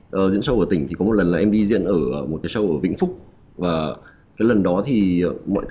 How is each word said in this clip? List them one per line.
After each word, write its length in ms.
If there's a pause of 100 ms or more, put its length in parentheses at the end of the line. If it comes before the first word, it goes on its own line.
(100)
ờ, 200
diễn 100
show 200
ở 100
tỉnh. 180
Thì 100
có 60
một 80
lần 200
là 60
em 120
đi 160
diễn 180
ở 420
một 160
cái 60
show 240
ở 60
Vĩnh 180
Phúc. 220 (380)
Và 380 (440)
cái 100
lần 140
đó 220
thì, 380
ờ, 100 (140)
mọi 240